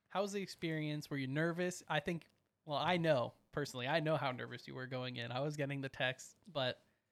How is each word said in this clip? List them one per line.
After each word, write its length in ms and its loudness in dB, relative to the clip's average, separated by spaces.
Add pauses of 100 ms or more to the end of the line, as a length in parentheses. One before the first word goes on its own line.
(100)
how 120 0
was 100 0
the 100 -2
experience? 680 -2
Were 80 -2
you 100 0
nervous? 640 0
I 120 2
think, 260 -4 (400)
well, 120 0
I 200 4
know 340 4 (200)
personally, 360 -2
I 120 4
know 160 2
how 160 2
nervous 360 -8
you 60 -10
were 120 -6
going 300 -4
in. 160 -4
I 80 0
was 160 0
getting 240 0
the 80 -2
text, 480 -2 (160)
but 260 0 (340)